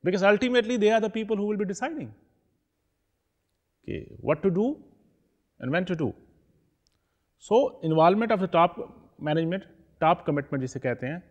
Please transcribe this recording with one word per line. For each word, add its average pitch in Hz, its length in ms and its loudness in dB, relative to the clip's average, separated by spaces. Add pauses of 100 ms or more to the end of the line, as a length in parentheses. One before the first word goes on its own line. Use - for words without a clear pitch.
because 185 180 0
ultimately 233 560 2
they 208 140 4
are 226 80 4
the 214 100 -2
people 220 280 -4
who 202 100 -4
will 214 100 -4
be 208 80 -2
deciding, 202 480 -8 (1700)
okay, - 220 -10 (140)
what 151 240 -2
to 196 80 2
do 226 260 0 (840)
and 123 120 -4
when 175 140 0
to 180 100 -4
do. 143 180 -4 (1300)
So - 440 0
involvement 175 480 4
of 196 100 2
the 185 60 -2
top 175 300 4 (420)
management, 165 440 -2 (380)
top 165 240 2
commitment 143 360 -2
जिसे 127 180 -8
कहते 127 280 -4
हैं 170 240 -10